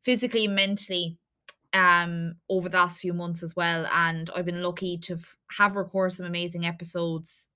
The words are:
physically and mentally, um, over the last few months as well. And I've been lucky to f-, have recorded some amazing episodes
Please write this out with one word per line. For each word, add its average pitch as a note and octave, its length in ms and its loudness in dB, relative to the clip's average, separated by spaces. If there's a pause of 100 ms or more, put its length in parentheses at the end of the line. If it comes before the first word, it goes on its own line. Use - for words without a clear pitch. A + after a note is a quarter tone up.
physically A#3+ 420 2
and G3+ 100 0
mentally, F#3+ 600 0 (560)
um, E3+ 640 4 (120)
over F#3 200 0
the F3+ 80 0
last F3 240 4
few F3 140 -2
months F3 280 -4
as E3 140 -8
well. E3+ 360 0
And E3 440 0
I've F3+ 80 -4
been F3 180 -4
lucky F3+ 360 -4
to E3+ 160 -6
f-, E3 220 -12 (220)
have G3+ 160 4
recorded F#3+ 400 -2
some F3+ 120 -8
amazing F3 380 -4
episodes E3+ 920 -4